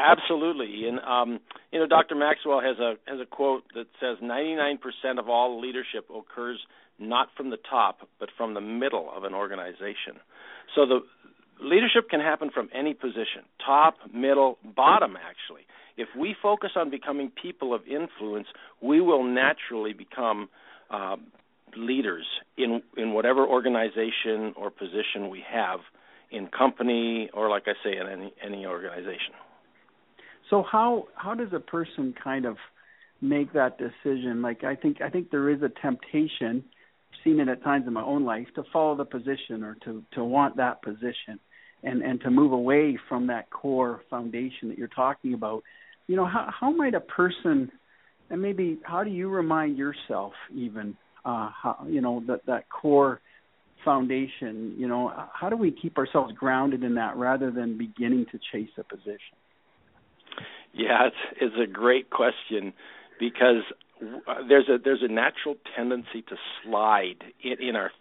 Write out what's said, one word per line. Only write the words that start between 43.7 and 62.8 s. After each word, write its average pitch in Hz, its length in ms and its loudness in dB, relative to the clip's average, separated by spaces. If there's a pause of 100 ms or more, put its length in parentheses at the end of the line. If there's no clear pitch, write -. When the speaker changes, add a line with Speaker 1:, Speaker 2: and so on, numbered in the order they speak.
Speaker 2:
foundation 120 600 -8
that 101 100 -8
you're 117 100 -8
talking 131 460 -2
about. 110 280 -6 (440)
You 180 100 0
know, 185 100 2
how, 208 220 -2
how - 220 0
might 294 240 2
a 170 60 -2
person, 165 680 0 (600)
and 170 100 -4
maybe 185 440 -2
how 170 180 -2
do 214 80 -4
you 185 180 -4
remind 160 480 0
yourself 131 560 -6 (220)
even, 107 420 -8 (280)
uh, 113 260 -4
how, - 380 -6
you 156 120 0
know, 120 280 -2
that, 123 180 -4
that 123 220 -2
core 139 520 4 (640)
foundation, 127 920 -2
you 127 80 -4
know, 123 260 -2 (200)
how - 160 -6
do 220 80 0
we 208 140 2
keep - 280 -4
ourselves 135 360 0
grounded 131 480 0
in 120 140 0
that 113 200 -2
rather 127 340 0
than 117 280 -4
beginning 117 540 0
to 120 60 -12 (140)
chase 107 260 -8
a 107 60 -12
position? - 520 -14 (1400)
Speaker 1:
Yeah, 113 300 4
it's, - 340 -6
it's 117 220 2
a 101 100 -2
great 123 380 4
question 110 640 -2 (440)